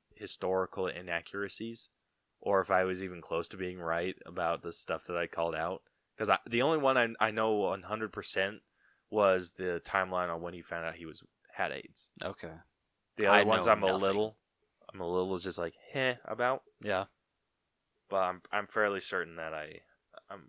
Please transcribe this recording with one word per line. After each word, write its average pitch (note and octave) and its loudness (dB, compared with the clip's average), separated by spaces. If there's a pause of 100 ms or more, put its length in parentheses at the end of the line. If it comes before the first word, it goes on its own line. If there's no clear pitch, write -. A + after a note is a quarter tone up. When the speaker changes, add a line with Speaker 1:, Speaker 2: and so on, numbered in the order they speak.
(160)
Speaker 1:
historical F#2 -2
inaccuracies, F2+ -6 (500)
or G2 4
if F2+ -2
I F#2 6
was F#2 0
even F2+ -8
close E2 -2
to - -12
being F#2 -6
right E2+ -2 (100)
about E2+ -2
the E2+ -8
stuff - -6
that F2 -4
I F2 0
called E2 -2
out. E2+ -4 (360)
'Cause G#2+ 0
I, F#2+ 6 (100)
the A#2 2
only D#3 4
one C3+ 4
I, A#2+ 4 (120)
I A2 2
know A2 2
one G2 0
hundred G#2+ -4
percent G2+ -2 (480)
was F#2+ 4
the F2+ -2
timeline F#2 0
on E2 -6
when F2 -6
he F2 -12
found E2+ -8
out E2 -6
he E2 -12
was, D2+ -14 (320)
had E2+ -2
aids. - -12 (120)
Speaker 2:
Okay. F2 -8 (680)
Speaker 1:
The G#2 2
other G2+ 10
Speaker 2:
I G2+ 8
Speaker 1:
ones G#2 4
Speaker 2:
know A2+ 8
Speaker 1:
I'm G#2 4
a F#2+ 2
Speaker 2:
nothing. F#2+ 2
Speaker 1:
little, G#2 2 (560)
I'm F#2+ -12
a E2+ -4
little F#2 2
just F2+ -6
like, E2+ -4 (180)
"Heh," B2+ 0
about. B2 -2 (220)
Speaker 2:
Yeah. G2 0 (1040)
Speaker 1:
But G2 2
I'm, F#2 0 (100)
I'm G2+ -2
fairly G2+ 2
certain E2+ -4
that D#2+ -6
I, D#2 -10 (500)
I'm F#2+ -16